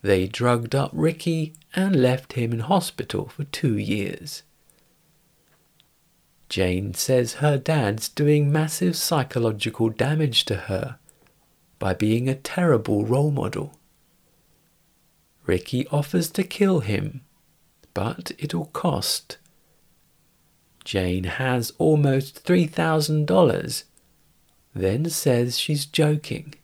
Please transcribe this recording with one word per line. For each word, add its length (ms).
They 240
drugged 480
up 180
Ricky 600
and 220
left 380
him 180
in 80
hospital 680
for 160
two 340
years. 640
Jane 420
says 420
her 220
dad's 540
doing 420
massive 440
psychological 920
damage 580
to 100
her 420
by 160
being 340
a 60
terrible 720
role 240
model. 420
Ricky 420
offers 440
to 100
kill 380
him, 420
but 420
it'll 300
cost. 720
Jane 400
has 540
almost 640
three 260
thousand 600
dollars, 580
then 340
says 480
she's 300
joking. 760